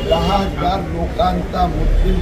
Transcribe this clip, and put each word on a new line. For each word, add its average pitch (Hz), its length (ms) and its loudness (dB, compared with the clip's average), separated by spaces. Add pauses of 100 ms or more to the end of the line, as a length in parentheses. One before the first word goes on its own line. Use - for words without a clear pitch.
दहा 170 280 2
हजार 175 440 -2
लोकांचा, 180 840 -2
मुस्लिम 165 560 2